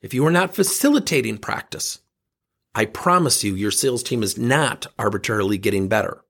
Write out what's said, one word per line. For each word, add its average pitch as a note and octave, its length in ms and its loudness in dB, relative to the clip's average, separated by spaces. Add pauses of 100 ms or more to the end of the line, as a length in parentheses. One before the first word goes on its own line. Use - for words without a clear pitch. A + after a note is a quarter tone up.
if - 120 -12
you C3 120 2
are D#3+ 60 4
not F#3 240 2
facilitating F#3+ 800 2
practice, - 600 -8 (760)
I A2 100 2
promise F3 580 0
you G2 120 -2
your G2+ 160 0
sales B2 320 0
team A#2+ 200 -2
is F#2+ 140 -4
not B2+ 500 0 (120)
arbitrarily G#2 580 0
getting G2 300 0
better. G#2+ 420 -2